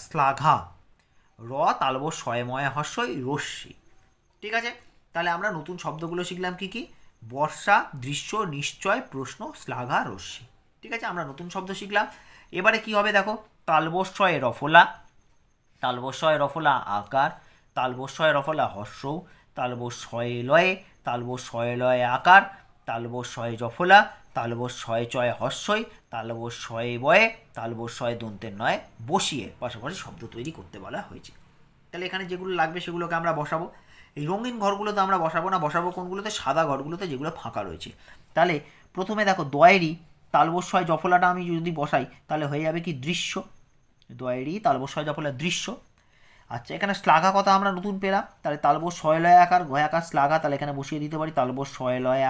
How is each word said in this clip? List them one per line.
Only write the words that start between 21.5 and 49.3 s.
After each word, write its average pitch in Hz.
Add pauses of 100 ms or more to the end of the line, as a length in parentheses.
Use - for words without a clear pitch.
লয়ে 123 (120)
আকার, 180 (460)
তালবস্যয় 117
রফলা, 180 (360)
তালবস্যয় 120 (100)
চয় 123
হস্যই, 208 (300)
তালবস্যয় 117 (120)
বয়ে, 180 (300)
তালবস্যয় 117
দন্তের 107
নয় 151 (280)
বসিয়ে 135 (140)
পাশাপাশি 123
শব্দ - (120)
তৈরি 127
করতে 92
বলা 123
হয়েছে। - (580)
তাহলে 175
এখানে 190
যেগুলো 185
লাগবে 165
সেগুলোকে 170
আমরা 170
বসাবো। 160 (520)
এই 147
রঙিন 233
ঘরগুলোতে 202
আমরা 190
বসাবো 165
না, 190
বসাবো 170
কোনগুলোতে? 185 (100)
সাদা 147
ঘরগুলোতে, 151
যেগুলো 139
ফাঁকা 113
রয়েছে। 85 (440)
তাহলে 175 (420)
প্রথমে 208
দেখো, 190 (120)
দয়েরই 170 (420)
তালবস্যয় 170
জফলাটা 180
আমি 180
যদি 170
বসাই, 147 (240)
তাহলে 156
হয়ে 147
যাবে 160
কি? 180 (120)
দৃশ্য। 175 (800)
দয়েরই 127 (120)
তালবস্যয় 139
জফলা 147 (100)
দৃশ্য। 170 (840)
আচ্ছা, 117
এখানে 196
শ্লাঘা 165
কথা 196
আমরা 196
নতুন 196
পেলাম, 196 (180)
তাহলে 147
তালবস্যয় 160
লয় 175